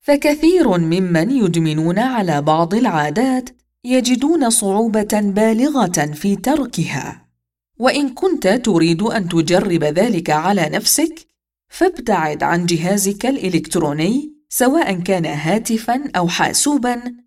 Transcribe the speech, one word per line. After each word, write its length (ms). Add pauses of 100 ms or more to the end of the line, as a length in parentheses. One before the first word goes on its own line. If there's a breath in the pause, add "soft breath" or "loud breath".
فكثير 760
ممن 520
يدمنون 680
على 440
بعض 320
العادات 760 (340)
يجدون 680
صعوبة 720
بالغة 920
في 220
تركها. 920 (520)
وإن 360
كنت 340
تريد 540
أن 260
تجرب 560
ذلك 460
على 380
نفسك، 580 (420)
فابتعد 760
عن 240
جهازك 600
الإلكتروني، 1040 (160)
سواء 520
كان 260
هاتفًا 920
أو 120
حاسوبًا 880 (100)